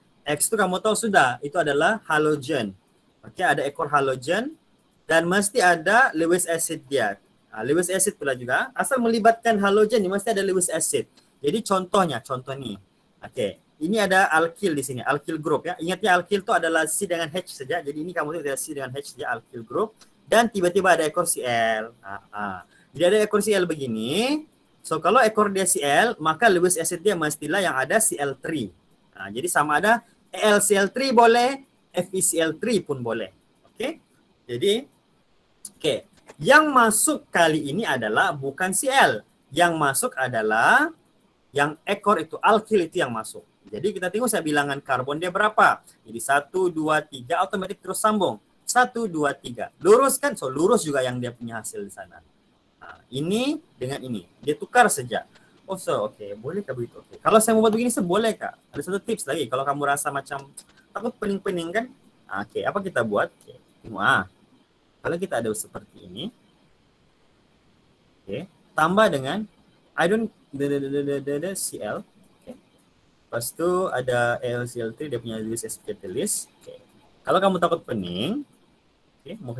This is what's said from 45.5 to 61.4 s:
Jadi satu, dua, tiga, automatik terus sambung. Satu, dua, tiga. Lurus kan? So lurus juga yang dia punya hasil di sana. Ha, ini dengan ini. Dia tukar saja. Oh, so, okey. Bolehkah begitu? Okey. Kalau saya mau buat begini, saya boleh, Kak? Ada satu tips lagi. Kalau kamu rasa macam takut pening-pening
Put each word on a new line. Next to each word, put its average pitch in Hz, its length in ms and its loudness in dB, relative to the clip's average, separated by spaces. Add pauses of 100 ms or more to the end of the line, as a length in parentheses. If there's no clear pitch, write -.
Jadi 113 160 -12
satu, 143 480 0
dua, 156 400 0
tiga, 135 320 -6
automatik 190 400 -4
terus - 240 -6
sambung. 190 400 2 (240)
Satu, 247 400 2
dua, 151 240 0
tiga. 123 480 -8
Lurus 233 400 6
kan? 277 160 -2
So 135 160 -6
lurus 180 320 2
juga 139 240 0
yang 123 160 -4
dia 123 80 -4
punya 113 320 -10
hasil 104 240 -10
di 98 80 -16
sana. 90 240 -18 (640)
Ha, 85 160 -20 (160)
ini 226 480 -2 (160)
dengan 127 240 -6
ini. 117 240 -8 (160)
Dia 147 160 -2
tukar 233 320 4
saja. 113 320 -4 (400)
Oh, - 160 -8
so, 120 320 -2
okey. 101 240 -14
Bolehkah 135 400 -8
begitu? 120 320 -10
Okey. - 160 -20
Kalau 202 160 6
saya 220 160 2
mau 220 80 4
buat 226 80 4
begini, 233 240 0
saya 285 80 -2
boleh, 202 320 0
Kak? - 240 -10 (160)
Ada 143 160 -8
satu 196 80 -2
tips - 320 -6
lagi. 147 160 -4
Kalau 127 160 -2
kamu 143 320 0
rasa 143 160 -4
macam 139 400 -8 (400)
takut 226 320 -6
pening-pening 185 480 -4